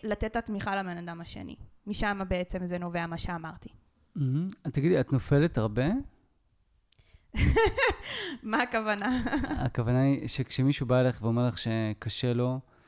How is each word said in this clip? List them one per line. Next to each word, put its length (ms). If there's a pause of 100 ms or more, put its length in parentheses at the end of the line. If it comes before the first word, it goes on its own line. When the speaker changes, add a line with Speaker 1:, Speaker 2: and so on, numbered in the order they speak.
Speaker 1:
לתת 200
את 120
התמיכה 400
לבן 220
אדם 240
השני. 340 (320)
משם 400
בעצם 380
זה 120
נובע 300
מה 100
שאמרתי. 520 (460)
Speaker 2:
מהמם. 340 (220)
תגידי, 280
את 140
נופלת 440
הרבה? 280 (1500)
Speaker 1:
<laughs> 80 (1000)
מה 180
הכוונה? 600 (420)
Speaker 2:
הכוונה 360
היא 260
שכשמישהו 580
בא 140
אליך 220
ואומר 260
לך 100
שקשה 760
לו, 260 (280)